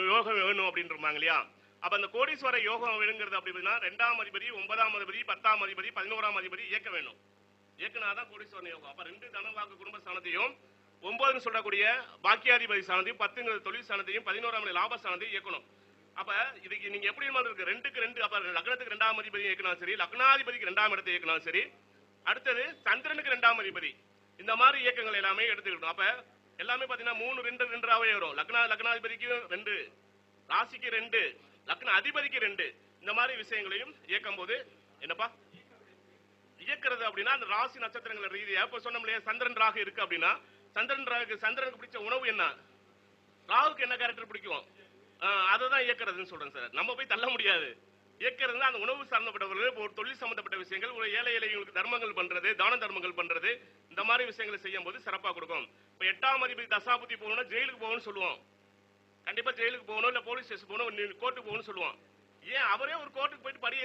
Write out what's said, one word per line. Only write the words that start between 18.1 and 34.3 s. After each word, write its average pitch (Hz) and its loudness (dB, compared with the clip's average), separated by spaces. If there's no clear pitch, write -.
அப்ப 208 0
லக்னத்துக்கு 226 -2
ரெண்டாம் 220 2
அதிபதி 202 -4
இயக்குனாலும் 185 -2
சரி, 185 -2
லக்னாதிபதிக்கு 240 2
ரெண்டாம் 214 4
இடத்தை 180 -2
இயக்குனாலும் 160 0
சரி, 175 2
அடுத்தது 240 0
சந்திரனுக்கு 277 0
ரெண்டாம் 233 6
அதிபதி, 175 -4
இந்த 208 0
மாதிரி 277 12
இயக்கங்கள் 226 2
எல்லாமே 196 4
எடுத்துக்கிட்டோம். 175 -2
அப்ப 190 4
எல்லாமே 240 -2
பாத்தீங்கன்னா 233 -2
மூணு, 254 -4
ரெண்டு, 247 -2
ரெண்டராவே 233 4
வரும். 160 -2
லக்னா-, 233 2
லக்னாதிபதிக்கு 226 -2
ரெண்டு, 214 -4
ராசிக்கு 240 0
ரெண்டு, 226 2
லக்ன 208 0
அதிபதிக்கு 277 0
ரெண்டு, 196 -2
இந்த 190 -4
மாதிரி 247 4
விஷயங்களையும் 214 -6
இயக்கும் 202 -2